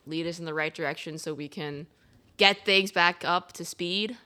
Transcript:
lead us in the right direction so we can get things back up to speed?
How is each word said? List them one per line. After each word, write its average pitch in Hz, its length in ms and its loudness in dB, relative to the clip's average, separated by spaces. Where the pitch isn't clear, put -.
lead 160 220 -4
us 170 100 -6
in 170 80 -10
the 156 80 -6
right 156 220 -2
direction 160 420 -6
so 156 160 -6
we 147 140 -8
can 147 400 -10
get 202 260 6
things 196 280 4
back 175 340 2
up 175 280 0
to 170 120 -10
speed? 196 500 -4